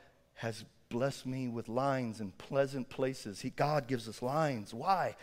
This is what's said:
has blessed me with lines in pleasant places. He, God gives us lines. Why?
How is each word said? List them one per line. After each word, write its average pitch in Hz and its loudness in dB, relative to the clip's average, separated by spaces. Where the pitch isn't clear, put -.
has 110 -4
blessed 127 0
me 131 -2
with 117 -4
lines 123 0
in 98 -4
pleasant 139 0
places. 131 -2
He, 127 -2
God 143 2
gives 117 0
us 107 -8
lines. 135 0
Why? 151 2